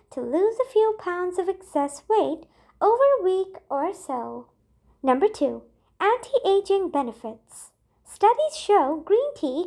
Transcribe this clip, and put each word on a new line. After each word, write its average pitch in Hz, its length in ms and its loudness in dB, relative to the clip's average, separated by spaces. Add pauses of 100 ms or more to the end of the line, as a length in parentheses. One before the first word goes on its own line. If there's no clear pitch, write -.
(100)
to 262 100 -10
lose 339 400 0
a 508 100 -2
few 440 280 2
pounds 359 400 -6
of 359 100 -2
excess 285 640 -4
weight 320 340 0 (340)
over 466 240 2 (160)
a 392 40 -8
week 381 340 -2 (140)
or 302 240 -4
so. 240 540 -10 (540)
Number 269 260 2
two, 240 340 -4 (360)
anti-aging 392 920 0
benefits. 233 800 -8 (340)
Studies 523 500 2
show 311 480 2
green 480 320 2
tea 294 320 -4